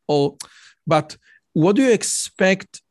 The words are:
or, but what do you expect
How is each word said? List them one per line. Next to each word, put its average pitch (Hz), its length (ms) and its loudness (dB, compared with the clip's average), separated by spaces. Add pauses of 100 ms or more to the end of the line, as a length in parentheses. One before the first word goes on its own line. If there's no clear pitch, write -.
or, 143 280 0 (500)
but 151 320 -2 (360)
what 180 220 2
do 269 80 2
you 262 80 4
expect - 1000 -2